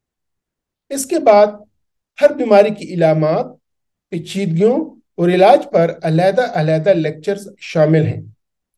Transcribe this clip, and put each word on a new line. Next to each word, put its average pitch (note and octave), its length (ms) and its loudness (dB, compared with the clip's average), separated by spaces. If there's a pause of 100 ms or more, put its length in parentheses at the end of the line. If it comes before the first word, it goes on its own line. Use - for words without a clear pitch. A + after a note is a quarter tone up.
(920)
इसके C#4 280 -6
बाद G#3 440 2 (560)
हर D4 140 4
बीमारी A3 380 2
की G3 140 -12
इलामात, E3 720 -2 (540)
पेचीदगियों F#3+ 640 -2 (420)
और F3 120 0
इलाज F#3+ 360 4
पर E3 380 -2
अलहदा-अलहदा E3+ 880 0
लेक्चर्स E3 540 -6 (120)
शामिल D#3 440 0
हैं। - 320 -8 (420)